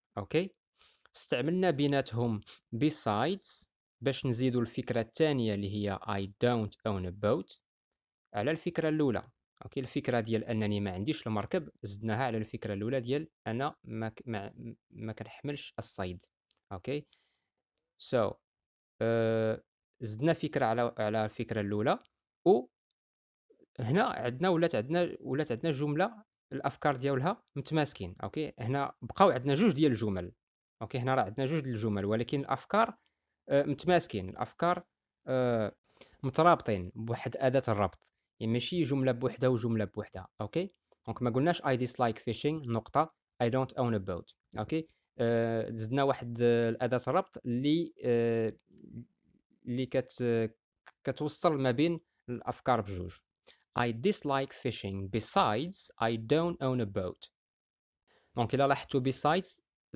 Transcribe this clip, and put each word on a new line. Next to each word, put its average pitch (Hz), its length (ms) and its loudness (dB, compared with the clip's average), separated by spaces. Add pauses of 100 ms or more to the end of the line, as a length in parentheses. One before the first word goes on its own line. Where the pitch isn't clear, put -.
(180)
أوكي؟ 151 380 -2 (600)
استعملنا 165 560 0
بيناتهم 131 680 0 (340)
besides 143 920 0 (340)
باش 131 240 -2
نزيدوا 123 360 2
الفكرة 117 400 -2
الثانية 123 520 2
اللي 101 200 -2
هي 101 300 -2
I 98 240 -2 (180)
don't 117 280 2 (160)
own 92 200 -2
a 90 40 -8 (120)
boat 143 340 0 (760)
على 110 180 0
الفكرة 165 380 -2
الأولى. 147 400 2 (360)
أوكي؟ - 140 -8
الفكرة 127 400 0
ديال 110 240 0
أنني 107 360 0
ما 101 120 0
عنديش 107 360 -4
المركب 110 420 -2 (140)
زدناها 107 400 -2
على 113 140 0
الفكرة 107 360 -6
الأولى 113 260 -2
ديال 135 280 -2 (200)
أنا 131 360 -4
ما 110 260 -6
ك-، - 160 -14
ما، 110 500 -10 (140)
ما 110 240 -10
كنحملش - 680 -12
الصيد. 90 440 -8 (480)
أوكي؟ 131 360 -8 (920)
So، 113 320 2 (680)
آه، 113 600 2 (380)
زدنا 120 320 0
فكرة 147 320 0
على، 117 320 2
على 110 280 0
الفكرة 110 360 -4
الأولى. 104 380 0 (460)
و 220 200 6 (1120)
هنا 135 240 2
عندنا 135 460 -2
ولات 165 260 2
عندنا، 151 440 0
ولات 135 320 -4
عندنا 151 200 0
جملة 151 520 -2 (300)
الأفكار 139 420 0
ديالها 139 480 0 (120)
متماسكين. 139 680 -2
أوكي؟ 147 360 -6
هنا 135 420 -2
بقاو 190 280 6
عندنا 135 240 2
جوج 190 180 6
ديال 143 200 4
الجمل. 98 420 -2 (480)
أوكي؟ 123 160 -6
هنا 127 180 0
راه 123 80 4
عندنا 107 220 -2
جوج 156 140 0
ديال 131 140 -4
الجمل، 104 320 0
ولكن 113 340 0
الأفكار، 202 580 0 (520)
آه، 143 140 4
متماسكين. 147 680 0
الأفكار، 175 540 -2 (440)
آه، 123 480 0 (480)
مترابطين 131 720 2
بواحد 117 420 -6
أداة 131 300 4
الربط. 101 460 0 (260)
يعني 113 140 0
ماشي 156 300 0
جملة 131 280 2
بوحدها 127 380 0
وجملة 113 360 2
بوحدها. 95 420 -10 (140)
أوكي؟ 165 320 -4 (340)
دونك 113 140 -8
ما 120 80 0
قلناش 147 320 2
I 131 160 2
dislike 120 400 0
fishing، 143 500 -4
نقطة. 117 460 0 (300)
I 120 40 4
don't 127 240 0
own 120 240 0
a 95 100 -2
boat. 90 300 -8 (240)
أوكي؟ 160 280 -2 (300)
آه، 117 520 2
زدنا 117 340 0
واحد، 123 380 0
آه، 117 280 6
الأداة 120 380 0
الربط 156 380 0
اللي، 143 480 0 (100)
آه، 117 540 2 (1080)
اللي 123 200 -2
كت-، 117 680 0 (480)
كتوصل 151 540 0
ما 131 140 4
بين 160 280 2 (300)
الأفكار 120 520 0
بجوج. 90 320 -6 (640)
I 120 120 2
dislike 139 600 0
fishing. 98 640 -6
Besides, 139 760 0 (120)
I 117 140 0
don't 160 440 2
own 131 200 2
a 101 160 -2
boat. 92 320 -6 (1080)
دونك 120 200 0
إلا 139 120 4
لاحظتوا 139 340 0
besides 147 600 0 (340)